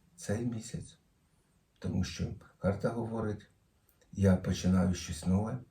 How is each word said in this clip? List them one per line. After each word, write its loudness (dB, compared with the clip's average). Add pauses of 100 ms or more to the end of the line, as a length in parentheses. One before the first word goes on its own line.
(160)
цей -4
місяць. -8 (840)
Тому -2
що -4 (320)
карта 0
говорить: -4 (640)
"Я 6
починаю 2
щось -8
нове, 2 (140)